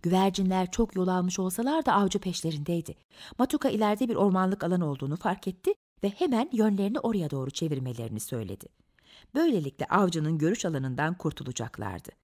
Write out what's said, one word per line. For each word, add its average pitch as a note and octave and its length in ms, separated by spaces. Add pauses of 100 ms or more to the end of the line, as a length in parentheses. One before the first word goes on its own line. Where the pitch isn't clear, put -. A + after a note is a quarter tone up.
Güvercinler F#3 680
çok A3 260
yol F#3 120
almış F3+ 300
olsalar A#3 480
da - 60
avcı G3 260
peşlerindeydi. E3 760 (440)
Matuka C4 300
ileride G#3+ 400
bir A#3 60
ormanlık F#3 500
alan F3+ 160
olduğunu C#3+ 360
fark F#3+ 320
etti F#4+ 260 (300)
ve - 40
hemen C4+ 440
yönlerini G#3 480
oraya F#3+ 300
doğru C3+ 200
çevirmelerini B2 720
söyledi. G#2+ 460 (680)
Böylelikle A3 520
avcının E3 520
görüş E3+ 260
alanından C#3+ 500
kurtulacaklardı. B2 960 (160)